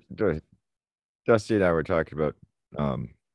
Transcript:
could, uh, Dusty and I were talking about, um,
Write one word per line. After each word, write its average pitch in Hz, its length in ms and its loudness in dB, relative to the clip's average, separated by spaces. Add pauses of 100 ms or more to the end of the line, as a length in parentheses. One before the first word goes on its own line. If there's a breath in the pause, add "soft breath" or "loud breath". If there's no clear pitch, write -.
could, - 140 -10
uh, 80 180 0 (840)
Dusty 113 300 2
and 98 80 4
I 90 80 4
were 80 100 0
talking 80 360 -2
about, 76 180 -2 (400)
um, 65 340 -4 (240)